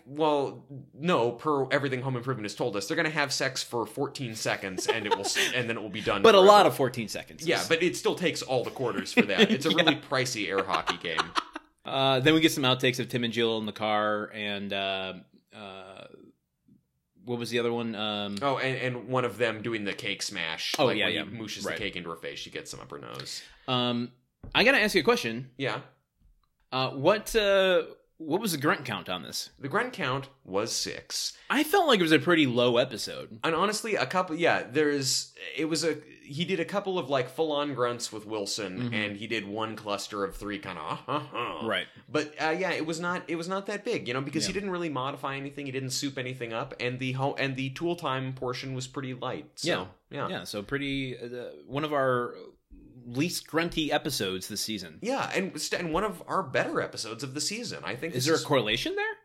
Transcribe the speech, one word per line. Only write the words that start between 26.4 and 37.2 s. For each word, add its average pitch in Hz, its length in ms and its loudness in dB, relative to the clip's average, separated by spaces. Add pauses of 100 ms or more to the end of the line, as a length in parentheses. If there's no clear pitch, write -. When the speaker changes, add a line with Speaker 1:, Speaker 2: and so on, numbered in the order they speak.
Speaker 2:
Uh, 131 200 0
what, 180 440 2
uh, 190 480 6 (340)
what 160 220 0
was 220 140 2
the 156 40 0
grunt 151 280 2
count 98 240 -4
on 90 140 -4
this? - 260 -8 (100)
Speaker 1:
The 135 80 -8
grunt 226 260 0
count 139 360 -2 (160)
was 104 260 0
six. - 640 -4 (160)
Speaker 2:
I 277 140 4
felt 339 240 6
like 247 120 8
it 175 40 6
was 160 80 4
a 156 80 8
pretty 160 260 6
low 120 320 6
episode. 110 680 -2
Speaker 1:
And 160 120 2
honestly, 202 400 0
a 127 100 2
couple, 180 300 -2
yeah, 127 280 4
there's, 139 720 0 (240)
it 156 80 0
was 156 180 -2
a, 156 140 0 (260)
he 139 220 -4
did 185 140 -2
a 165 60 0
couple 190 340 -2
of, 131 100 -6
like, 127 200 0